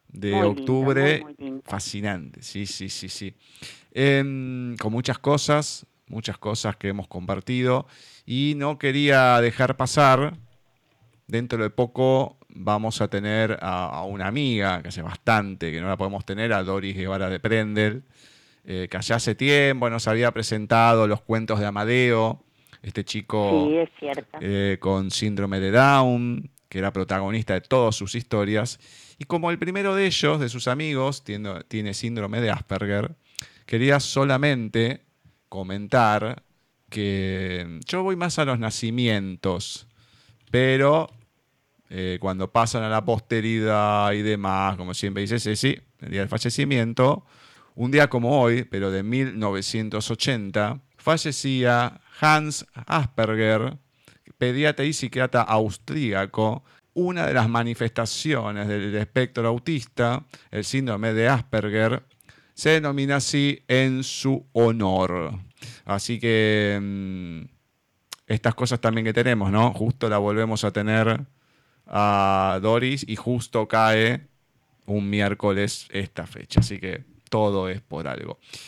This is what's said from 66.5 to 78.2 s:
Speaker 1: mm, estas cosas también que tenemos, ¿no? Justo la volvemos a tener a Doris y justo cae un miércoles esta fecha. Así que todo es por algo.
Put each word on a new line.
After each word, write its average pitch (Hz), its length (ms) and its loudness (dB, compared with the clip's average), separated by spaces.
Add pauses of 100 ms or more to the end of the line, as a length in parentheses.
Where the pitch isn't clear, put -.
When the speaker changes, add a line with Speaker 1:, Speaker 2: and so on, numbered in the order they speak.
Speaker 1:
mm, 95 600 -6 (840)
estas 110 280 0
cosas 123 240 -2
también 113 260 0
que 110 80 0
tenemos, 117 380 2
¿no? 110 220 4
Justo 113 340 -2
la 104 120 2
volvemos 107 440 0
a 101 80 0
tener 110 540 2 (600)
a 98 760 4
Doris 123 460 0
y 110 100 -6
justo 117 500 -2
cae 113 600 4 (580)
un 101 240 -2
miércoles 101 800 0
esta 95 340 -6
fecha. - 360 0
Así 98 180 -4
que 92 240 -8 (260)
todo 101 400 0
es 95 120 -8
por 76 260 -10
algo. 64 320 -10 (280)